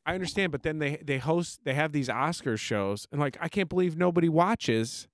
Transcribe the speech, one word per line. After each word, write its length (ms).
I 100
understand, 380
but 100
then 160
they, 180
they 200
host, 480
they 80
have 180
these 160
Oscars 520
shows, 520
and, 80
like, 220
I 80
can't 200
believe 280
nobody 320
watches. 840